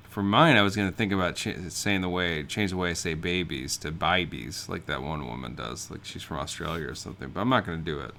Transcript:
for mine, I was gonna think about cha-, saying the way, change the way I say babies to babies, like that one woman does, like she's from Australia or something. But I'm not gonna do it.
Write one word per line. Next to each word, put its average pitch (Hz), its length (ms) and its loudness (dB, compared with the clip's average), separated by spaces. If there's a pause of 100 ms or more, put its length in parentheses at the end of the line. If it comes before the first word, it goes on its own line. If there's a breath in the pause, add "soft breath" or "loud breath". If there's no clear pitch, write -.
for - 140 -4
mine, 123 340 8
I 104 60 10
was 101 140 4
gonna 98 160 2
think 101 200 0
about 90 240 2
cha-, 90 320 -4
saying 95 340 0
the 92 60 0
way, 87 340 0
change 95 280 0
the 92 60 -4
way 87 140 2
I 85 40 0
say 82 200 -2
babies 80 640 -2
to - 120 -6
babies, 80 800 -2
like 90 180 -6
that 69 160 -4
one 73 240 -4
woman 60 280 -8
does, 60 360 -8
like - 140 -12
she's - 180 -10
from 78 160 -6
Australia 80 500 -4
or 62 60 -6
something. - 360 -10
But 87 100 -6
I'm 110 80 2
not 123 160 4
gonna 82 140 -4
do 78 220 -4
it. 64 180 -10